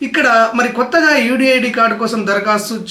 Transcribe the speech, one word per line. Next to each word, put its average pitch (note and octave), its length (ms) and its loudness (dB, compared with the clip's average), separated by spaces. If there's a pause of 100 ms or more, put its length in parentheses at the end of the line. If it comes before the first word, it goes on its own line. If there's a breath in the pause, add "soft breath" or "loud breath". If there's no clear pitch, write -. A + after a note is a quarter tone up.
ఇక్కడ A#3 540 2
మరి A#3+ 140 0
కొత్తగా C#4+ 480 0
యూడీఐడీ B3+ 520 2
కార్డు A3+ 260 0
కోసం A3 320 -4
దరఖాస్తు G#3 640 -2